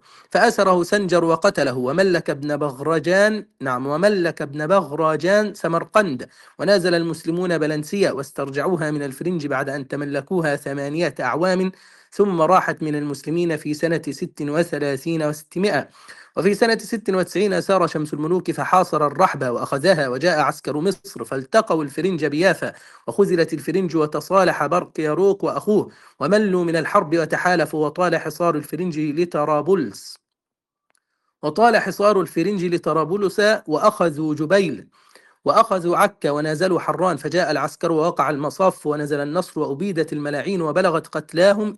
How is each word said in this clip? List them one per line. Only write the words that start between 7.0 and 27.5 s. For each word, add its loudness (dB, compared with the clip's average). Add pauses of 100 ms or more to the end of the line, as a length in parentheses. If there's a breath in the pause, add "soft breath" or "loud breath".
بلنسيا، 0
واسترجعوها -4
من -4
الفرنج -4
بعد -2
أن -8
تملكوها -2
ثمانية -4
أعوام، 0 (400 soft breath)
ثم 2
راحت 4
من -4
المسلمين -4
في -6
سنة -2
ست -8
وثلاثين -2
وستمائة. -2 (480 loud breath)
وفي 2
سنة 2
ست -6
وتسعين 0
سار 2
شمس -6
الملوك -2
فحاصر 0
الرحبة 0
وأخذها، 0
وجاء 0
عسكر -2
مصر -4
فالتقوا 0
الفرنج -2
بيافا، 0 (340 loud breath)
وخذلت 2
الفرنج -2
وتصالح 2
برق -2
ياروق 0
وأخوه، 0 (280 loud breath)
وملوا 2
من 0
الحرب 0
وتحالفوا، 0